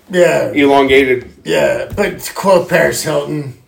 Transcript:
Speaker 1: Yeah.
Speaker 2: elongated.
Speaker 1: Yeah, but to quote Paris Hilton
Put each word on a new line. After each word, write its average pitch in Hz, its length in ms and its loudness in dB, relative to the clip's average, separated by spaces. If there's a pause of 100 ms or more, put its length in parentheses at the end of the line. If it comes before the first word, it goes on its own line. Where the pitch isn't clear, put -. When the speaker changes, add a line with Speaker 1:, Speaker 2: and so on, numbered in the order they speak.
(120)
Speaker 1:
Yeah. 170 400 2
Speaker 2:
elongated. 135 800 2 (120)
Speaker 1:
Yeah, - 420 -2 (100)
but 185 240 -4
to - 140 -12
quote 190 360 0
Paris 147 340 0
Hilton 147 540 -4 (100)